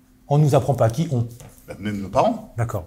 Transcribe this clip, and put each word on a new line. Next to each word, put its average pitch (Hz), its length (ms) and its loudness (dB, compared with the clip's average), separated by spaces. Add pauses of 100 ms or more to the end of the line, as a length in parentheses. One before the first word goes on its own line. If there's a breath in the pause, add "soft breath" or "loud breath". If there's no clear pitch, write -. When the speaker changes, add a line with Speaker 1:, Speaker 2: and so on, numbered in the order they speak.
(280)
Speaker 1:
On 143 80 2
nous 151 180 6
apprend 139 200 2
pas 113 160 2
qui 165 200 -2
on ? 117 160 0 (400)
Speaker 2:
Bah, - 120 -16
même 101 220 -6
nos 95 100 -8
parents. 180 480 0
Speaker 1:
D'accord. 107 280 -4